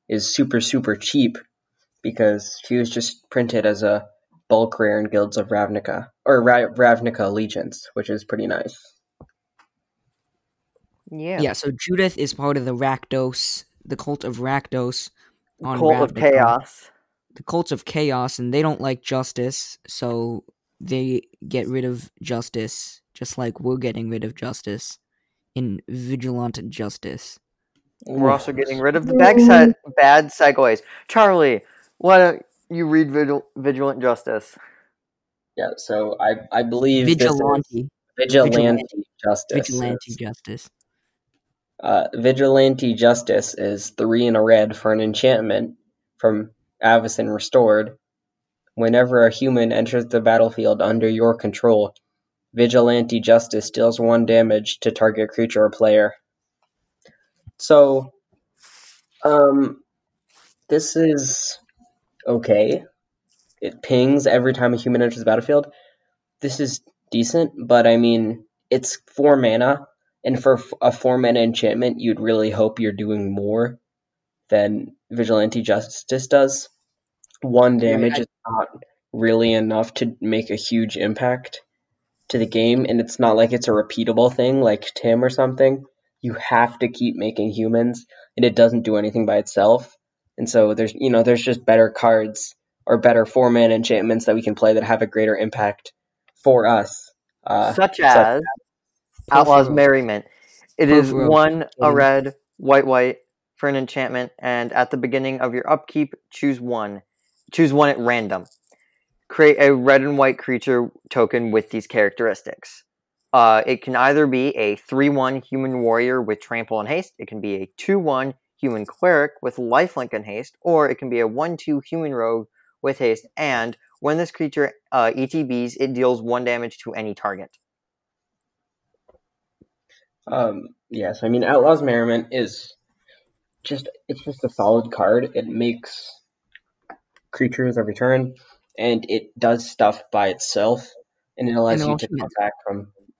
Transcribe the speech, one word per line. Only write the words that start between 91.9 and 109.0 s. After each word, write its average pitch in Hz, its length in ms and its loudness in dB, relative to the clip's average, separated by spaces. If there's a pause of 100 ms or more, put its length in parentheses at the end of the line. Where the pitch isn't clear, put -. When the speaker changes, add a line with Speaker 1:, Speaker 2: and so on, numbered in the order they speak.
Speaker 1:
cards 110 640 0 (320)
or 117 100 2
better 117 300 4
four 127 240 2
mana 117 240 4
enchantments 113 500 0
that 107 100 2
we 113 60 -2
can 107 140 -4
play 110 180 2
that 110 120 0
have 110 180 0
a 113 40 -4
greater 107 300 -2
impact 107 560 -4 (500)
for 123 240 4
us. 110 460 -2 (340)
Uh, 104 280 -2
Speaker 2:
Such 190 240 0
Speaker 1:
such - 20 -4
Speaker 2:
as 135 160 6 (220)
Speaker 1:
as 156 40 -6 (880)
Speaker 2:
Outlaw's 143 380 6
Speaker 3:
Porphyro. 143 60 -2
Speaker 2:
Merriment. 135 500 2 (540)
It 151 100 2
is 143 240 6
Speaker 3:
Porphyro. 135 160 0
Speaker 2:
one, 156 340 4
a - 60 -10 (100)
Speaker 3:
Getting 151 160 2
Speaker 2:
red, 135 400 2 (220)
white, 135 300 4
white 127 320 0 (380)
for 147 120 -4
an 139 80 -2
enchantment, 127 640 -6
and 120 340 -6
at 123 180 -2
the 143 60 -6
beginning 131 460 -4
of 127 100 -4
your 127 180 -4
upkeep, 151 440 -4 (160)
choose 139 280 -4
one. 110 440 -8 (500)
Choose 151 220 2
one 143 160 6
at - 80 -2
random. 113 480 -4 (840)